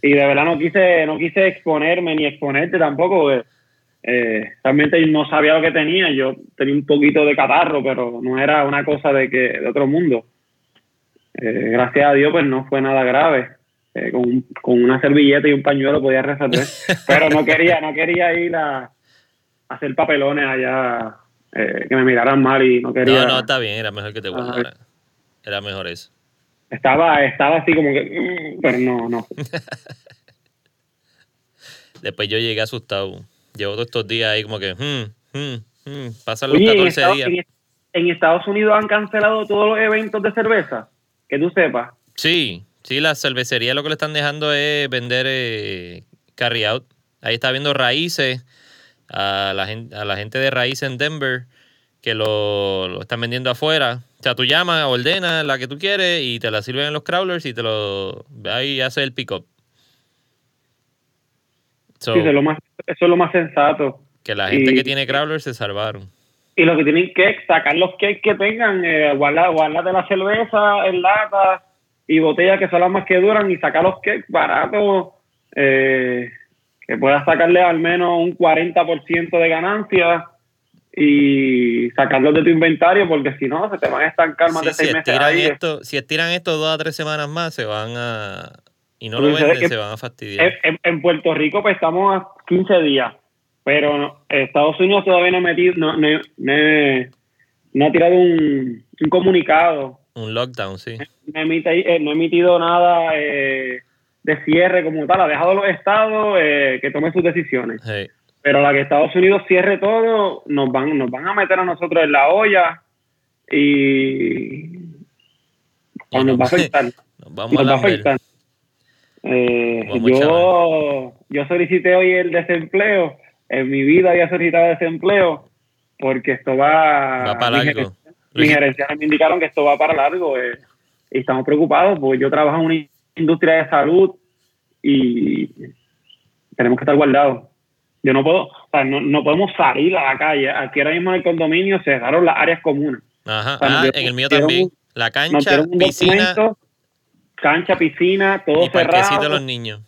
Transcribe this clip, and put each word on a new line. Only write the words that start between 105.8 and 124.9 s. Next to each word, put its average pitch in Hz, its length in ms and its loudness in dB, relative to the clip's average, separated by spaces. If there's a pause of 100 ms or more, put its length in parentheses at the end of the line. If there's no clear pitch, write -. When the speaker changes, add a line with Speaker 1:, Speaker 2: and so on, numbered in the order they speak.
Speaker 1:
eh, 143 420 0
que 139 80 -4
tomen 151 220 -4
sus 180 100 0
decisiones. 131 640 -2
Speaker 2:
Sí. 104 240 -6 (320)
Speaker 1:
Pero 143 200 2
a - 20 4
la 143 100 4
que 139 100 2
Estados 147 320 0
Unidos 190 340 4
cierre 185 300 2
todo, 220 680 0
nos 139 260 0
van, 139 240 -2
nos 131 140 -2
van 131 160 -8
a 196 80 -4
meter 190 240 0
a 185 60 0
nosotros 165 400 0
en 147 80 0
la 143 160 4
olla 185 540 2 (680)
y 139 1120 0
Speaker 2:
Y 165 60 -16 (1400)
Speaker 1:
nos 131 120 0
Speaker 2:
nos 131 160 2
Speaker 1:
va 127 40 4
a - 20 2
afectar. 156 380 2
Speaker 2:
<laughs> - 340 -14
nos - 160 -20
vamos 113 180 -6
Speaker 1:
Nos 127 80 4
Speaker 2:
a 131 40 4
Speaker 1:
va 139 60 2
a 139 40 4
Speaker 2:
lamber. 127 180 2
Speaker 1:
afectar. 135 240 0 (1080)
Eh, 120 640 0
Speaker 2:
Vamos, 120 220 0
Speaker 1:
yo, 131 100 4
Speaker 2:
chaval. 160 920 2 (160)
Speaker 1:
yo 143 200 -4
solicité 175 480 2
hoy 185 160 4
el 180 180 0
desempleo. 170 840 -2 (320)
En 131 220 -4
mi 139 120 -2
vida 175 280 6
había 175 180 4
solicitado 170 400 2
desempleo 165 800 0 (500)